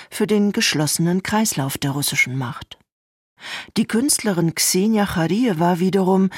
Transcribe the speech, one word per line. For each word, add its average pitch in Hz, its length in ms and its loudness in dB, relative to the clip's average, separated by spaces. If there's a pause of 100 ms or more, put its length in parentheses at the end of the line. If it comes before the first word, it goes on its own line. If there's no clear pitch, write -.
(100)
für - 160 -2
den 202 240 2
geschlossenen 175 720 0
Kreislauf 208 560 -2
der - 140 -2
russischen 143 440 -2
Macht. - 420 -8 (1000)
Die 233 100 0
Künstlerin 208 720 0
Ksenia 202 500 2
Chariewa 175 720 0
wiederum 190 600 2